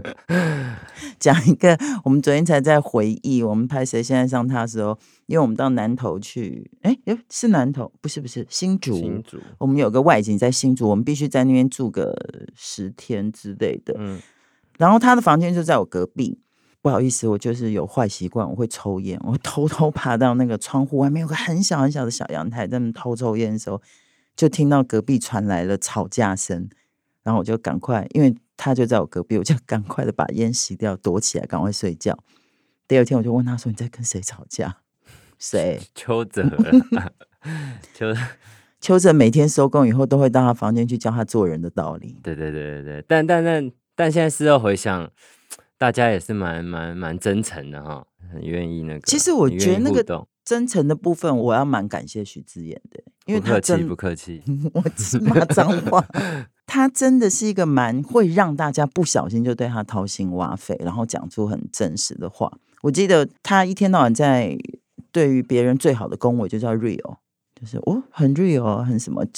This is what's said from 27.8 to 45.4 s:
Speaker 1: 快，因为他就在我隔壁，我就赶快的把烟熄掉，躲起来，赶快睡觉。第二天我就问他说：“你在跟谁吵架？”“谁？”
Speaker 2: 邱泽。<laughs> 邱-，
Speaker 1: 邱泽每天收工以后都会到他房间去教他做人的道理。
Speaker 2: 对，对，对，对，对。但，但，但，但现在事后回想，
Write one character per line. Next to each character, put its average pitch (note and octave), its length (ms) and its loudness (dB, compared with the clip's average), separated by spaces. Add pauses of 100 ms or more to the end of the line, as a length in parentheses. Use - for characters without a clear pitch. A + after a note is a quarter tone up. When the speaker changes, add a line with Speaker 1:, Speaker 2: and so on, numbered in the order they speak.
Speaker 1:
快， A2 320 -2
因 D3+ 100 4
为 C3 100 6 (240)
他 - 160 -2
就 B2 140 2
在 A2+ 140 2
我 D#2 60 -2
隔 - 140 -6
壁， G#2+ 160 -2
我 F#2 60 0
就 D#3 100 0 (140)
赶 A2 160 -2
快 C3 220 -6
的 - 80 -2
把 - 160 -2
烟 A2+ 260 -2
熄 G2 220 -6
掉， G2 200 -2
躲 F#2+ 240 0
起 - 200 -4
来， - 60 -6
赶 D#2 140 -4
快 G2+ 120 0
睡 F#2+ 200 -4
觉。 E2+ 240 -4 (680)
第 C3+ 120 4
二 B2 60 8
天 B2+ 140 2
我 A2+ 40 0
就 A#2 100 -2
问 B2 120 2
他 B2 120 -4
说 A#2 160 -8
：“你 - 20 -8
在 A#2+ 140 -10
跟 A#2+ 160 -12
谁 F#2+ 160 -4
吵 - 280 -12
架 - 280 -6 (640)
？”“谁？” F2 400 -2 (160)
Speaker 2:
邱 A#2 280 -2
泽。 G2 200 -2 (840)
<laughs> C#3+ 640 -14
邱-， A2 220 -4 (680)
Speaker 1:
邱 F#3 160 4
泽 F3+ 160 8
每 C3+ 160 8
天 D3 200 4
收 C#3 200 4
工 C#3 160 4
以 A2+ 60 4
后 C3 160 2
都 C3+ 100 2
会 C3+ 140 4
到 B2+ 120 4
他 A#2+ 120 4
房 A2 180 -2
间 A#2 140 0
去 A#2+ 100 -4
教 A2+ 140 -4
他 A#2 140 -2
做 G#2 220 2
人 D#2+ 140 -4
的 E2+ 80 -8
道 D#2 280 -6
理。 - 260 -18
Speaker 2:
对， E2 140 -8
对， D#2 160 -6
对， D2 300 -10
对， - 20 -16
对。 D2 240 -14
但， D#3+ 180 4
但， E3+ 180 4
但， D3+ 280 0 (240)
但 D#3+ 160 2
现 E3 100 2
在 D#3+ 80 2
事 D3 200 0
后 C#3+ 80 8
回 G2+ 180 2
想， F2+ 340 -6 (680)